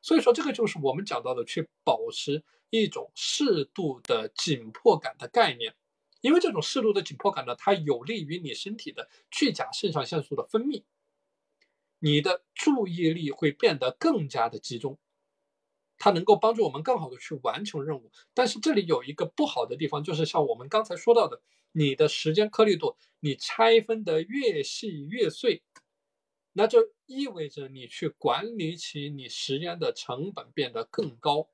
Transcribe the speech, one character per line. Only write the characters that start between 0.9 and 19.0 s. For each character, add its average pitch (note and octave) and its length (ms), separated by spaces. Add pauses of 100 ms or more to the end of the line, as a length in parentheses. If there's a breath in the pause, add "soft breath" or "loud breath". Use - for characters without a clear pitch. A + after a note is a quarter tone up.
们 F3 100
讲 B2 200
到 B2+ 100
的 A#2+ 140
去 - 240 (120)
保 - 280
持 D3 340 (240)
一 A3 180
种 - 280
适 G3 500
度 C#3+ 380
的 A2 260
紧 A#2+ 420
迫 D#3+ 280
感 - 180
的 B2+ 100
概 F#3+ 280
念， A#2 200 (460)
因 C#4+ 140
为 F4 60
这 D#4 120
种 E3 80
适 - 220
度 G#3+ 100
的 G3 100
紧 D3 140
迫 G3+ 140
感 C3 160
呢， B2 100
它 - 160
有 D3 300
利 F#3+ 200
于 D#3 160
你 D3 140
身 G#3 240
体 - 160
的 - 160 (220 soft breath)
去 C4 200
甲 - 220
肾 - 180
上 E3+ 140
腺 D#3+ 180
素 C#3 140
的 - 80
分 A3 180
泌， C4+ 220 (1160)
你 D3 200
的 - 320
注 B3+ 340
意 E3+ 220
力 D#3+ 220
会 D3 200
变 D#3+ 280
得 B2+ 200
更 A3 300
加 A#2 220
的 A2 80
集 A#2+ 200
中， - 200 (1000)
它 - 140
能 F3 120
够 G3+ 140
帮 A3+ 180
助 A3 100
我 D#3 40
们 D3 140
更 A#3+ 160
好 D3+ 100
的 - 80
去 - 200
完 B2+ 280
成 D#3 180
任 A#2+ 160
务。 A2+ 140 (220 soft breath)
但 B3 120
是 G#3+ 140
这 D#4 140
里 G3+ 100
有 C#3 180